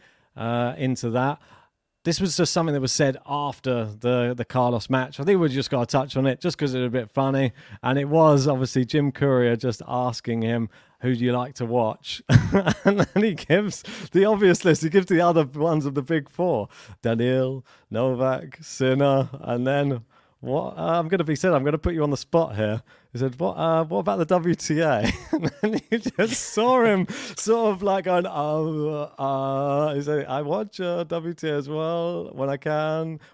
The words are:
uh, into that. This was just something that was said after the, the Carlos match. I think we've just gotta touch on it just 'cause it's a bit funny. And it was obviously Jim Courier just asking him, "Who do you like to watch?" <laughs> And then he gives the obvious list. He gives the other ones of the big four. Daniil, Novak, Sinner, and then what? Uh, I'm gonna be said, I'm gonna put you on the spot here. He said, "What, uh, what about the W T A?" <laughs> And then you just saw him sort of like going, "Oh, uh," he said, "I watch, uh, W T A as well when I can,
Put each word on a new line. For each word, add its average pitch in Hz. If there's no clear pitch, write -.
uh, 120
into 127
that. 127
This 165
was 180
just 175
something 165
that 139
was 127
said 135
after 135
the, 120
the 120
Carlos 123
match. 131
I 143
think 190
we've 156
just 131
gotta 123
touch 135
on 135
it 127
just 175
'cause 135
it's 127
a 120
bit 117
funny. 135
And 131
it 143
was 151
obviously 131
Jim 143
Courier 127
just 113
asking 120
him, 113
"Who 127
do 120
you 123
like 123
to 123
watch?" 117
<laughs> -
And 202
then 190
he 220
gives 185
the 196
obvious 202
list. 156
He 160
gives 185
the 170
other 165
ones 147
of 139
the 139
big 151
four. 147
Daniil, 127
Novak, 131
Sinner, 135
and 120
then 139
what? 127
Uh, 165
I'm 160
gonna 175
be 151
said, 180
I'm 135
gonna 147
put 175
you 156
on 147
the 135
spot 165
here. 107
He 120
said, 131
"What, 180
uh, 165
what 175
about 190
the 170
W 170
T 160
A?" 117
<laughs> -
And 220
then 214
you 233
just -
saw 240
him 196
sort 220
of 185
like 196
going, 180
"Oh, 151
uh," 139
he 143
said, 147
"I 139
watch, 190
uh, 175
W 170
T 160
A 147
as 139
well 170
when 135
I 139
can, 156